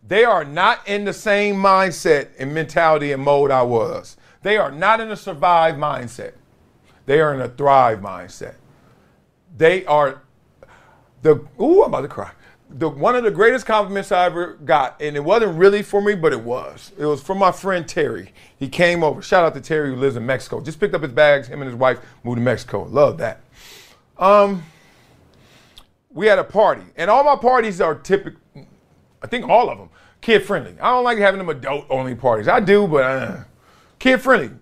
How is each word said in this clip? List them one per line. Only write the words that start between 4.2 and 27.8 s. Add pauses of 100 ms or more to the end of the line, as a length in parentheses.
They
are
not
in
a
survive
mindset. (760)
They
are
in
a
thrive
mindset. (1000)
They
are (1000)
the, (120)
ooh,
I'm
about
to
cry. (360)
The,
one
of
the
greatest
compliments
I
ever (120)
got,
and
it
wasn't
really
for
me,
but
it
was.
It
was
from
my
friend
Terry. (240)
He
came
over.
Shout
out
to
Terry
who
lives
in
Mexico.
Just
picked
up
his
bags.
Him
and
his
wife (220)
moved
to
Mexico.
Love
that. (800)
Um, (1500)
we
had
a
party, (140)
and
all
my
parties